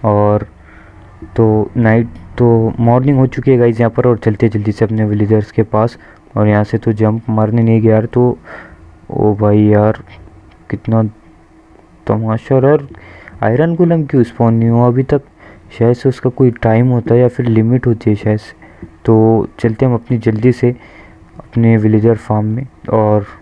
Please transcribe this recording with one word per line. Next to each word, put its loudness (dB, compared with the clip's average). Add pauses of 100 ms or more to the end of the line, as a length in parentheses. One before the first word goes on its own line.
और 0 (880)
तो 0
night, 2 (300)
तो 2
morning 2
हो 2
चुकी -4
है 4
guys 0
यहाँ 2
पर, -2
और 0
चलते -2
जल्दी -4
से 0
अपने -2
villagers 0
के -2
पास। -2 (400)
और 0
यहाँ 2
से -4
तो -2
jump -2
मारने 0
नहीं 2
गया 2
यार, 0
तो 0 (720)
ओ 0
भाई 2
यार, 2 (680)
कितना -2 (1040)
तमाशा। -4
और 2
यार, 0 (560)
Iron 0
Golem 0
क्यों 0
spawn -2
नहीं 0
हुआ 2
अभी 0
तक? -2 (560)
शायद 2
से -2
उसका -4
कोई 2 (120)
time 2
होता 0
है 4
या 2
फिर -4
limit 0
होती 0
है 0
शायद -2
से। -20 (180)
तो 4 (420)
चलते -2
हम 0
अपनी -4
जल्दी 0
से -2 (640)
अपने 0
villager 2
farm -4
में -6 (240)
और 0 (160)